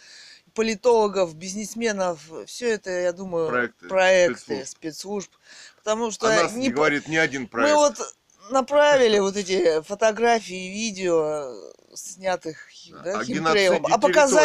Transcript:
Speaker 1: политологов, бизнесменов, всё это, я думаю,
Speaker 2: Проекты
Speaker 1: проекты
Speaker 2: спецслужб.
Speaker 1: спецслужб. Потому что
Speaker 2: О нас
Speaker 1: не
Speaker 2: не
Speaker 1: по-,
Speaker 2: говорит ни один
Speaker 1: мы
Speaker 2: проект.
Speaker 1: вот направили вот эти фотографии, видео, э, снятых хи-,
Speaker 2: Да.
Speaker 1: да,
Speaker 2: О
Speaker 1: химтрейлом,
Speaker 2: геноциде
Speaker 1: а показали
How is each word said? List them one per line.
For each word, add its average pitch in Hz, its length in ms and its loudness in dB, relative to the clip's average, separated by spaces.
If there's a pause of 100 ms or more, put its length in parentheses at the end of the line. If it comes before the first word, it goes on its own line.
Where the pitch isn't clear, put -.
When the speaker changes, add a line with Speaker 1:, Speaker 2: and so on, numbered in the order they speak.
(540)
Speaker 1:
политологов, 208 840 0
бизнесменов, 190 840 -6 (280)
всё - 220 -8
это, 208 220 -4
я 180 220 -2
думаю, 175 360 -4
Speaker 2:
Проекты 123 400 -4
Speaker 1:
проекты 180 760 2
Speaker 2:
спецслужб. - 120 -14
Speaker 1:
спецслужб. 185 540 -10 (460)
Потому 220 340 -4
что 220 160 -4
Speaker 2:
О 220 40 4 (120)
нас 170 120 -2
Speaker 1:
не 247 80 -6
Speaker 2:
не 269 80 0
Speaker 1:
по-, 123 60 -4
Speaker 2:
говорит 147 300 0
ни 151 100 -6
один 139 260 0
Speaker 1:
мы 117 60 -10
Speaker 2:
проект. 285 280 0
Speaker 1:
вот 294 200 2 (540)
направили 269 720 4
вот 190 160 -2
эти 185 460 0
фотографии, 208 920 -2
видео, 165 800 -2
э, 90 200 -18 (220)
снятых 175 760 -8
хи-, - 220 -20
Speaker 2:
Да. - 100 -20
Speaker 1:
да, 196 180 -6
Speaker 2:
О 233 40 -4
Speaker 1:
химтрейлом, 202 540 2
Speaker 2:
геноциде - 160 0
Speaker 1:
а 233 40 4
показали 294 460 4